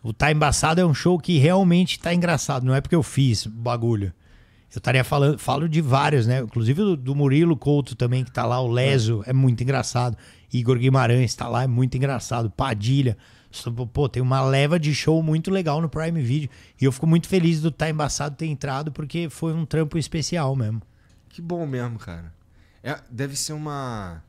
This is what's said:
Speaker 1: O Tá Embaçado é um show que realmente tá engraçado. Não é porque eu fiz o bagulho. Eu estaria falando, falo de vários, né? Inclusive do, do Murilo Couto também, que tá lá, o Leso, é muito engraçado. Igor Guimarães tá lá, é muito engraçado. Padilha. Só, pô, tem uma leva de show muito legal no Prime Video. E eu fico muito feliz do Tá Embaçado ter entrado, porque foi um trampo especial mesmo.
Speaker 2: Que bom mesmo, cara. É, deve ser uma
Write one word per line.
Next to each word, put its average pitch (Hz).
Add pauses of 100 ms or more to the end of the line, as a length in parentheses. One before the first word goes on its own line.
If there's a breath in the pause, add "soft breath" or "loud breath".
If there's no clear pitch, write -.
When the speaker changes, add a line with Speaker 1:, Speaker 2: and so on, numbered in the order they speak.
Speaker 1:
O 113
Tá 143
Embaçado 156
é 185
um 160
show 175
que 170
realmente 175
tá 170
engraçado. 151
Não 131
é 139
porque -
eu 165
fiz 131
o 110
bagulho. 117 (600 soft breath)
Eu -
estaria 123
falando, 143
falo 139
de 160
vários, 139
né? 127
Inclusive 117
do, 196
do 131
Murilo 143
Couto 143
também, 127
que -
tá 120
lá, 120
o 127
Leso, 117
é 127
muito 127
engraçado. 123 (380 loud breath)
Igor 123
Guimarães 127
tá 123
lá, 120
é 135
muito 127
engraçado. 123
Padilha. 127 (340 soft breath)
Só, -
pô, 123
tem 123
uma 131
leva 139
de 151
show 160
muito 160
legal 170
no 165
Prime 160
Video. 135 (300 loud breath)
E 127
eu 135
fico 160
muito 165
feliz 170
do 160
Tá 156
Embaçado 147
ter 160
entrado, 143
porque 156
foi 160
um 165
trampo 156
especial 151
mesmo. 110 (460 soft breath)
Speaker 2:
Que -
bom 170
mesmo, 123
cara. 85 (520 soft breath)
É, 143 (100)
deve 135
ser -
uma 123